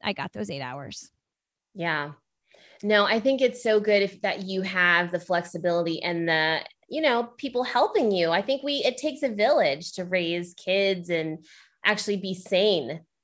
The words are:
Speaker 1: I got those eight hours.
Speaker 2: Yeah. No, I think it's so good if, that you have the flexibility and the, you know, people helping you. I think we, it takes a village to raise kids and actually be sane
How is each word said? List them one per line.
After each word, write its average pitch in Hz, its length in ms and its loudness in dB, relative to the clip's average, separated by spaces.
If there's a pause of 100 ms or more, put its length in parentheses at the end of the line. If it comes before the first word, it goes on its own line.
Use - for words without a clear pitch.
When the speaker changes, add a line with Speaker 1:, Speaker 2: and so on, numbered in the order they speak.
Speaker 1:
I 202 100 -2
got 143 200 -6
those 202 160 -6
eight 139 120 -6
hours. 127 500 -12 (640)
Speaker 2:
Yeah. 156 380 -2 (680)
No, 208 220 6
I 220 160 2
think 262 200 2
it's 247 220 0
so 214 160 4
good 208 220 4
if, 196 200 -2
that 196 220 -2
you 190 200 -4
have 175 480 2
the 175 80 -2
flexibility 170 840 -2
and 170 260 -2
the, 160 380 2 (240)
you 302 120 -4
know, 240 220 2 (140)
people 247 260 -4
helping 277 480 2
you. 170 200 2
I 180 100 2
think 269 220 -2
we, 285 200 -2
it 254 140 0
takes 294 260 -4
a 269 60 0
village 202 640 2
to 185 100 -8
raise 175 520 -2
kids 185 540 0
and 160 360 -4 (400)
actually 208 320 0
be 185 160 -6
sane 175 680 0 (220)